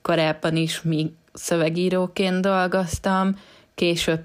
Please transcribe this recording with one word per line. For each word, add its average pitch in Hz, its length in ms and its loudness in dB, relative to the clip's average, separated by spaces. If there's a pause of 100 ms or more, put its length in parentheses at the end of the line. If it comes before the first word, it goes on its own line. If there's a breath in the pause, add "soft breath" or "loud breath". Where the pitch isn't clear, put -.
korábban 160 540 0
is, 160 260 -2
míg 160 280 0 (220)
szövegíróként 180 1080 0
dolgoztam, 190 960 0 (380 loud breath)
később 170 500 0